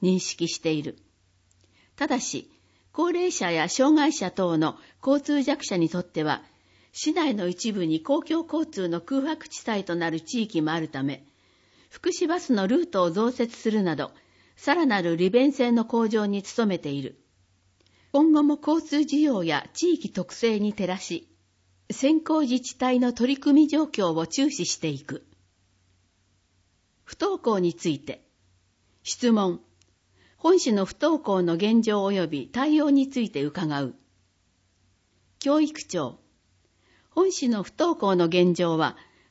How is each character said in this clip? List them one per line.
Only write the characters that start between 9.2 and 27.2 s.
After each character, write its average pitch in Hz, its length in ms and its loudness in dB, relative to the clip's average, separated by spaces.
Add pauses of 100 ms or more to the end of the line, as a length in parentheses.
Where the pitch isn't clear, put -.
白 311 260 -6
地 - 220 -16
帯 202 140 -2
と 175 120 -6
な 165 140 -2
る 160 100 -4
地 226 240 -4
域 165 180 -4
も 156 100 0
あ 165 80 -2
る 156 100 -6
た 135 140 -6
め、 139 220 -6 (640)
福 - 200 -6
祉 349 180 -2
バ 349 120 -2
ス 277 140 -2
の 190 140 2
ル 330 160 2
ー - 60 -6
ト 190 140 0
を 170 80 2
増 220 200 0
設 233 240 -4
す - 140 -4
る 214 140 2
な 165 120 0
ど、 139 160 -6 (440)
さ 294 200 0
ら 339 100 2
な 208 160 2
る 170 160 0
利 185 120 2
便 262 240 4
性 240 180 0
の 233 140 4
向 226 220 0
上 214 180 0
に 202 160 -2
努 226 240 -2
め 185 140 0
て 143 100 -8
い 139 120 -4
る。 - 200 -12 (880)
今 302 220 6
後 302 100 6
も 294 180 2
交 311 240 0
通 285 120 -2
需 294 240 2
要 247 240 2
や 151 280 -2
地 339 200 0
域 - 180 -4
特 - 220 -8
性 220 260 0
に 208 140 -2
照 202 120 -4
ら 185 120 -4
し、 - 320 -10 (600)
先 311 320 2
行 311 200 0
自 254 180 0
治 - 180 -12
体 254 220 2
の 247 140 2
取 254 220 0
り 277 60 -8
組 294 220 6
み 294 40 4
状 302 160 0
況 196 280 -2
を 160 160 -2
注 277 220 0
視 175 160 -6
し - 120 -6
て 160 120 -4
い 139 120 -6
く。 - 240 -14 (1800)
不 - 160 -20
登 381 220 -2